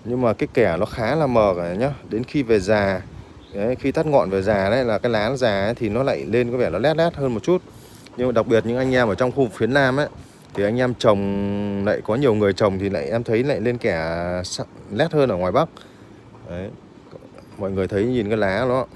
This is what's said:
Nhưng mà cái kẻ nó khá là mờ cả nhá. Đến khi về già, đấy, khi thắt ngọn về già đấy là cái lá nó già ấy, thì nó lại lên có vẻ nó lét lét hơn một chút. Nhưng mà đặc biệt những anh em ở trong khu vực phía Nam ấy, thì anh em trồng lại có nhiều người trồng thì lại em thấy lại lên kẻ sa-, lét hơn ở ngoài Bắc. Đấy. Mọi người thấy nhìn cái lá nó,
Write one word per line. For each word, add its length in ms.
Nhưng 160
mà 120
cái 220
kẻ 260
nó 60
khá 280
là 120
mờ 300
cả 180
nhá. 160
Đến 140
khi 180
về 180
già, 420
đấy, 220
khi 160
thắt 140
ngọn 240
về 120
già 280
đấy 140
là 140
cái 140
lá 160
nó 80
già 280
ấy, 100
thì 140
nó 140
lại 240
lên 260
có 40
vẻ 140
nó 80
lét 180
lét 180
hơn 200
một 80
chút. 200
Nhưng 100
mà 60
đặc 140
biệt 200
những 100
anh 180
em 140
ở 60
trong 180
khu 100
vực 120
phía 120
Nam 300
ấy, 120
thì 100
anh 160
em 140
trồng 920
lại 200
có 80
nhiều 200
người 180
trồng 260
thì 100
lại 220
em 140
thấy 200
lại 160
lên 180
kẻ 180
sa-, 200
lét 220
hơn 160
ở 80
ngoài 160
Bắc. 160
Đấy. 220
Mọi 120
người 180
thấy 160
nhìn 240
cái 80
lá 320
nó, 160